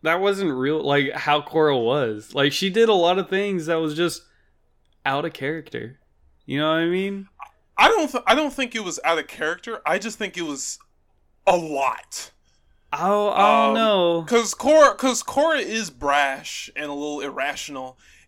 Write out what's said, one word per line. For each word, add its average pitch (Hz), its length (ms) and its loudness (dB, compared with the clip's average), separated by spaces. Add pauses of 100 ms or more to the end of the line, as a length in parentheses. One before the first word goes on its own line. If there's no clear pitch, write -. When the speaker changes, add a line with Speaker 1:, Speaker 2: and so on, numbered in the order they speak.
Speaker 1:
that 165 180 0
wasn't 196 320 0
real, 139 300 -2
like, 143 300 2
how 147 300 0
Korra 147 400 2
was. 113 520 -2
Like, 143 180 2
she 190 180 -2
did 226 180 4
a 220 60 4
lot 180 240 4
of 185 100 -4
things 190 380 -4
that 165 100 -2
was 156 200 -2
just 170 260 -2 (840)
out 139 200 -2
of 165 80 -8
character. 135 640 -10 (480)
You 139 140 -4
know 156 100 -2
what 160 80 0
I 165 80 0
mean? 196 420 -4 (480)
Speaker 2:
I 277 120 8
don't 339 220 2
th-, 254 160 -4
I 220 80 6
don't 294 180 0
think 247 220 -6
it 220 100 -6
was 175 200 -8
out 165 140 0
of 147 80 -6
character. 175 580 -8
I 165 140 0
just 208 200 -10
think 196 180 -8
it 175 60 -6
was 143 360 -8 (680)
a 185 100 6
lot. 143 720 -6 (640)
Speaker 1:
Oh, 202 380 0
I 202 180 6
don't 220 220 4
Speaker 2:
Um, 220 40 2
Speaker 1:
know. 180 540 2
Speaker 2:
'cause 233 260 2
Korra, 285 420 6
'cause 254 260 -2
Korra 302 380 0
is 208 300 -6
brash 139 840 -2
and 147 140 -8
a 143 40 -8
little 147 260 -6
irrational, 139 800 -8 (300)